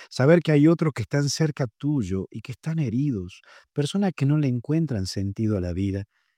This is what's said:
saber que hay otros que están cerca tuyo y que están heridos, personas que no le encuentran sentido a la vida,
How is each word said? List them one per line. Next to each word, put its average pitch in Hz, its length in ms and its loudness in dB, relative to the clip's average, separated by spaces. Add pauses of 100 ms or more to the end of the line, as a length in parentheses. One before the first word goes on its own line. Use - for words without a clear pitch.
saber 151 300 4
que 156 120 0
hay 147 160 6
otros 160 260 2
que 113 100 -6
están 143 260 0
cerca 147 380 -2 (100)
tuyo 101 540 -2
y 113 100 -12
que - 120 -12
están 160 260 -6
heridos, 120 600 -4 (300)
personas 185 440 -2
que 139 100 0
no 147 140 4
le 143 80 2
encuentran 127 580 -2
sentido 101 520 -2
a 90 40 -2
la 87 120 -4
vida, 98 320 -2 (320)